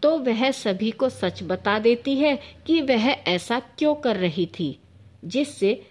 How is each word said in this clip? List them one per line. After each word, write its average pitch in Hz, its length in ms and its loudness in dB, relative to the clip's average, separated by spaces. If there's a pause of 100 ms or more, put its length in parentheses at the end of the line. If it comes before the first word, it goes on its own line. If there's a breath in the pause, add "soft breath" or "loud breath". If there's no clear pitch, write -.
तो 311 140 4
वह 254 340 0
सभी 214 400 -2
को 254 180 -2
सच 190 340 -6
बता 185 360 -2
देती 240 360 2
है 285 240 2 (280 loud breath)
कि 330 140 4
वह 254 280 2
ऐसा 226 500 -2
क्यों 302 360 0
कर 262 200 0
रही 180 300 0
थी, 160 340 -6 (460)
जिससे 226 640 -2